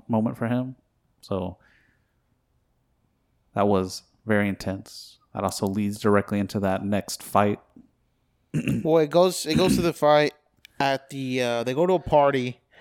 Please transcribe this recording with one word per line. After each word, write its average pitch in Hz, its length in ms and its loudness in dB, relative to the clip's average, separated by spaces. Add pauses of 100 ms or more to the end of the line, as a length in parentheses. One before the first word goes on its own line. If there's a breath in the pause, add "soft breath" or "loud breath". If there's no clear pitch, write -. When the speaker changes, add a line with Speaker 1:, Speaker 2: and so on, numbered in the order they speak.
Speaker 1:
moment 117 300 -2
for 120 100 -4
him. 127 280 -4 (460)
So 92 360 -6 (2000)
that 104 120 2
was 95 360 -2 (220)
very 104 220 2
intense. - 680 -10 (160)
That 101 100 -4
also 98 240 -4
leads 101 320 -4
directly 104 400 0
into 101 220 -4
that 95 220 -2
next 101 400 -6
fight. 104 360 0 (920)
<clears throat> 139 300 -2
Speaker 2:
Well, 160 140 2
it 156 140 2
goes, 175 340 2
it 151 100 -2
goes 170 200 4
to 123 80 0
the 170 100 0
fight 147 400 4 (460)
at 139 320 -2
the, 127 320 -4
uh, 117 200 -2
they 127 120 -2
go 160 100 2
to 185 80 2
a 175 60 2
party 139 640 2 (200 soft breath)